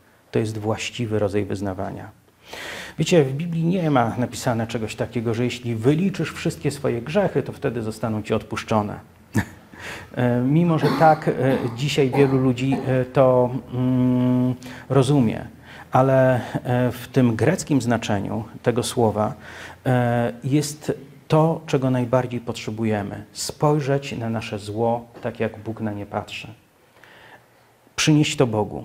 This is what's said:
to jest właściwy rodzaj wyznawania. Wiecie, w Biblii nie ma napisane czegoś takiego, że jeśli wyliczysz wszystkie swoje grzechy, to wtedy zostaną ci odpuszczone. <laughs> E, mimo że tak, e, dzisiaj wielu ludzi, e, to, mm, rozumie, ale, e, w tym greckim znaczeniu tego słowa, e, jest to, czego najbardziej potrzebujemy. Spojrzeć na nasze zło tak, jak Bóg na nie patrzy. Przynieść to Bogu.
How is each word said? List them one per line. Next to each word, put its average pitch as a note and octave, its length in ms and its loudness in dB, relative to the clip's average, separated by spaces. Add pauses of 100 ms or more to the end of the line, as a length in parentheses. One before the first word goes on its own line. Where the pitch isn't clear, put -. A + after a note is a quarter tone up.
(300)
to - 80 -2
jest A2 200 -2
właściwy G#2+ 600 -4
rodzaj G2+ 260 0
wyznawania. G2 640 -6 (880)
Wiecie, D#3+ 260 4
w C3 80 0
Biblii E3 320 -2
nie E3+ 260 0
ma A#2 280 2
napisane A#2 480 -2
czegoś A2 280 -6
takiego, A#2 400 -2
że A#2+ 100 0
jeśli A#2+ 300 -4
wyliczysz D3+ 580 0
wszystkie - 380 -4
swoje B2 320 -4
grzechy, D#3 400 0
to - 100 -10
wtedy A#2 300 -4
zostaną A2 400 -4
ci A2+ 120 -2
odpuszczone. G#2+ 640 -2 (340)
<laughs> - 60 0 (760)
E, B2 240 2
mimo D#3 380 4
że D3 80 2 (120)
tak, D#3 300 6
e, - 40 2 (440)
dzisiaj C#3 340 0
wielu C3+ 280 4
ludzi, C3 380 2 (100)
e, B2+ 180 0
to, B2+ 460 4 (240)
mm, B2+ 800 2 (340)
rozumie, B2+ 580 2 (460)
ale, C3 420 6
e, B2 580 -2
w - 160 -12
tym A#2+ 280 4
greckim C3+ 460 2
znaczeniu A2 640 -2 (180)
tego A#2+ 200 0
słowa, G#2+ 520 0 (520)
e, A#2+ 460 2 (120)
jest C#3+ 480 -2 (380)
to, D#3+ 360 4
czego C3 240 0
najbardziej B2 500 0
potrzebujemy. G#2+ 920 -4
Spojrzeć C#3+ 800 0
na A2+ 180 -4
nasze A2 280 -6
zło A2+ 460 -2 (180)
tak, A2+ 180 -8
jak A2 180 -4
Bóg A2 220 -10
na A2 120 -4
nie G2+ 140 -8
patrzy. G#2 480 -8 (1400)
Przynieść D3+ 400 4
to C3+ 100 4
Bogu. G#2 380 -2